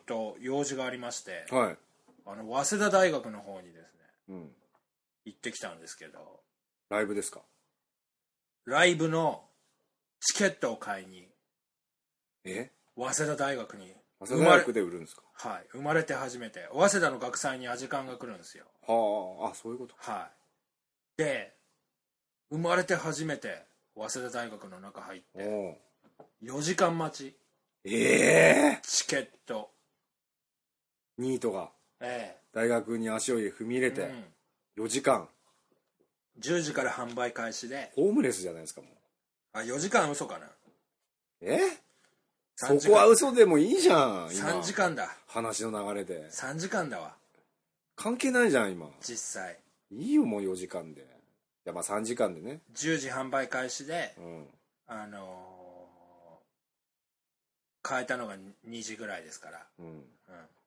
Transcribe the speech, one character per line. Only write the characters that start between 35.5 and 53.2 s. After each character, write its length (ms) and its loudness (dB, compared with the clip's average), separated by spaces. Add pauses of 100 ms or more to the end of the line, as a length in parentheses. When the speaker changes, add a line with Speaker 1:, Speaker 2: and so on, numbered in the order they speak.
Speaker 1:
十 240 -2
時 100 -4
か 120 -2
ら 80 -2
販 220 -8
売 180 -2
開 200 -6
始 160 -10
で。 280 -10
Speaker 2:
ホ 140 4
ー 20 2
ム 100 4
レ 80 2
ス 120 -4
じ 60 -6
ゃ 40 -6
な 60 -14
い 20 -14
で 80 -14
す 80 -12
か、 40 -16
も 60 -20
う。 40 -20 (640)
Speaker 1:
あ、 100 -6
四 160 -6
時 100 -4
間 180 6
嘘 180 -4
か 120 -10
な。 80 -16 (920)
Speaker 2:
え？ 180 0 (960)
Speaker 1:
三 240 4
時 100 -2
間。 60 12
Speaker 2:
そ 20 12
こ 0 -
は 120 12
嘘 260 8
で 100 12
も 140 8
い 140 6
い 80 4
じ 100 8
ゃ 360 6
ん、 60 -10
今。 200 -2
Speaker 1:
三 100 -2
時 100 -4
間 220 0
だ。 220 -6 (100)
Speaker 2:
話 400 -4
の 260 -4
流 60 -4
れ 60 -4
で。 260 -10
Speaker 1:
三 300 -6
時 80 -4
間 200 -2
だ 120 -8
わ。 160 -14 (800)
Speaker 2:
関 200 -2
係 140 0
な 140 4
い 80 4
じ 60 6
ゃ 80 4
ん、 40 -4
今。 180 -10 (120)
Speaker 1:
実 420 -10
際。 160 -12 (320)
Speaker 2:
い 220 -6
い 20 6
よ、 100 6
も 140 0
う 60 -4
四 100 -2
時 140 -8
間 260 -10
で。 100 -20 (600)
じ 60 -10
ゃ 20 -8
あ、 20 -10
ま 60 -8
あ、 20 -4
三 220 -2
時 100 -4
間 200 0
で 60 -14
ね。 200 -12 (120)
Speaker 1:
十 260 -2
時 100 -8
販 220 -6